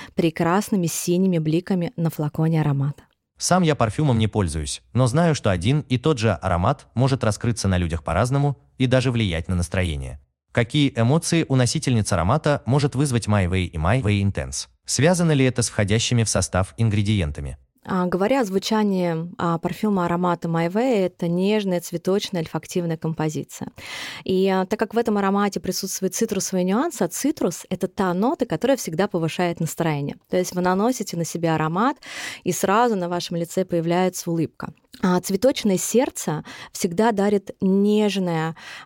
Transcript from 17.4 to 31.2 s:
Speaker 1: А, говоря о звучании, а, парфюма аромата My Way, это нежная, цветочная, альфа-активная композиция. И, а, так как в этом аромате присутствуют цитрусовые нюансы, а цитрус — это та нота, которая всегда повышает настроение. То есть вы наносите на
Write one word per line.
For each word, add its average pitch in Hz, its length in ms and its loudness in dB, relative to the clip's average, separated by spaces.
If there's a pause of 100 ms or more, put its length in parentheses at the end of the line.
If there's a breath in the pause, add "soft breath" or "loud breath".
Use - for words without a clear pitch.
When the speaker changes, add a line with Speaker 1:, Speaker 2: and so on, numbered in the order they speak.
Speaker 1:
А, 180 200 0
говоря 202 340 2
о 220 40 0
звучании, 185 920 0
а, 170 220 -2
парфюма 185 460 -2
аромата 175 420 0
My 165 240 0
Way, 220 340 2
это 175 220 -4
нежная, 190 540 0
цветочная, 185 600 -2
альфа-активная 165 560 -4
композиция. 156 760 -6 (520 loud breath)
И, 190 260 2
а, 190 160 2
так 226 140 -4
как 214 160 -2
в - 20 2
этом 226 220 0
аромате 196 400 0
присутствуют 185 560 -6
цитрусовые 190 480 -2
нюансы, 220 400 0
а 170 40 0
цитрус — - 600 -2
это 190 180 -4
та 185 280 -2
нота, 233 320 0
которая 247 300 0
всегда 190 300 -2
повышает 170 520 -2
настроение. 151 560 -2 (160)
То 185 60 0
есть 180 180 -2
вы 180 60 -2
наносите 190 540 0
на 170 100 -2